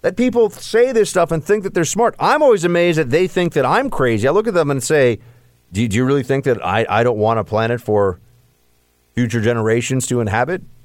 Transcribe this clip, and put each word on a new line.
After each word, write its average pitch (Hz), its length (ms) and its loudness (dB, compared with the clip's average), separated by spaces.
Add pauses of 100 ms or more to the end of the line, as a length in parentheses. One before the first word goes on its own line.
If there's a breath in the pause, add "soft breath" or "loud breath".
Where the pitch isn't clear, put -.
That 175 160 -4
people 233 320 2
say 247 420 0
this 220 200 0
stuff 170 200 0
and 160 120 -2
think 208 200 0
that 196 120 -8
they're 170 100 0
smart. 214 340 0
I'm 247 220 2
always 220 220 4
amazed 175 340 2
that 135 140 -2
they 175 160 2
think 175 260 -2
that 135 120 2
I'm 220 260 0
crazy. 117 360 0
I 143 40 2
look 214 160 0
at 202 80 -4
them 151 160 0
and 135 100 -2
say, 131 380 2 (520 soft breath)
"Do, 113 160 -2
do 98 80 -2
you 127 80 2
really 135 200 0
think 139 220 -2
that 110 200 0
I, 104 240 0
I 110 140 2
don't 120 160 0
want 110 200 2
a 101 40 -4
planet 113 360 -2
for 101 400 0 (920)
future 117 260 -2
generations 117 680 0
to 123 120 -2
inhabit?" 120 440 -2 (220)